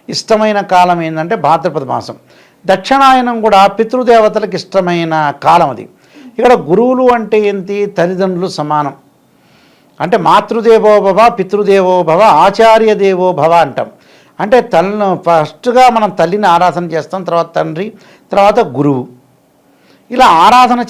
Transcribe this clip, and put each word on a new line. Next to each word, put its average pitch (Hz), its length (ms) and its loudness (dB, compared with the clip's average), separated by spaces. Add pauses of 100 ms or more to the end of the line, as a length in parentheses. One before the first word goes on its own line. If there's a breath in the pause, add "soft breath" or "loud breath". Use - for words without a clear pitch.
ఇష్టమైన 214 520 -2
కాలం 180 400 0
ఏంటంటే 160 340 -6
భాద్రపద 160 480 -2
మాసం. 123 320 -8 (500 soft breath)
దక్షిణాయనం 247 760 0
కూడా 202 260 4
పితృదేవతలకు 220 880 0
ఇష్టమైన 165 800 -4 (100)
కాలం 165 260 2
అది. 113 200 -12 (360 loud breath)
ఇక్కడ 247 280 0
గురువులు 240 600 0
అంటే 226 260 -2
ఏంటి? 202 460 -4
తల్లిదండ్రులు 185 640 -4
సమానం. 151 460 -4 (1080 soft breath)
అంటే 180 160 0
మాతృదేవో 214 840 2
భవ, 196 300 2
పితృదేవో 190 760 0
భవ, 160 180 0
ఆచార్య 214 720 4
దేవో 185 380 0
భవ 156 200 0
అంటాం. 139 380 0 (500 soft breath)
అంటే 247 220 0
తల్లిని 196 540 -2
ఫస్ట్గా 175 720 0
మనం 220 200 0
తల్లిని 185 380 -2
ఆరాధన 175 360 0
చేస్తాం, 165 400 -8
తర్వాత 170 320 -4
తండ్రి, 160 380 -6 (380 loud breath)
తర్వాత 202 280 2
గురువు. 139 600 -4 (920 soft breath)
ఇలా 247 140 2
ఆరాధన 233 640 4